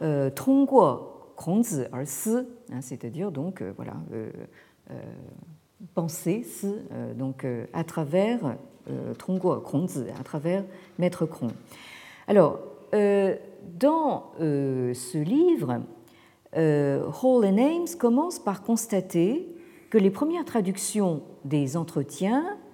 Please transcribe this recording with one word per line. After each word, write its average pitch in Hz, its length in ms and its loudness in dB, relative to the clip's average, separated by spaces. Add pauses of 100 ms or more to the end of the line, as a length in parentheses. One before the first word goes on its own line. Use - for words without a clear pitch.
euh, 143 280 0
Tongguo 269 1080 4
Kongzi 190 460 0 (120)
Er 127 120 -4
Si, - 240 -6
hein, 233 520 -4
c'est-à-dire 143 500 -8
donc, 165 300 -6
euh, 95 140 -8
voilà, - 220 -10 (160)
euh, 110 180 -8 (580)
euh, - 40 -16 (1000)
penser, 170 500 -2
si, 202 300 -6 (180)
euh, 120 220 -8
donc, 131 300 -6
euh, 120 300 -4
à 165 100 -4
travers, 170 720 -2 (340)
euh, 123 240 -8
Tongguo 180 440 -2
Kongzi, 147 480 -4 (140)
à 127 40 -10
travers 170 400 -2 (340)
Maître 175 300 0
Kong. 120 240 -6 (760)
Alors, 196 320 6 (360)
euh, 202 400 2 (440)
dans, 294 600 2
euh, 135 540 0
ce 123 260 -6
livre, 185 640 2 (760)
euh, 147 480 4 (160)
Hall 254 240 6
and 190 120 6
Ames 320 420 2
commence 262 400 2
par 196 240 -4
constater 202 920 0 (340)
que 220 80 4
les 196 120 8
premières 311 360 -2
traductions 190 760 0 (240)
des 143 320 0
entretiens, 220 800 -2 (160)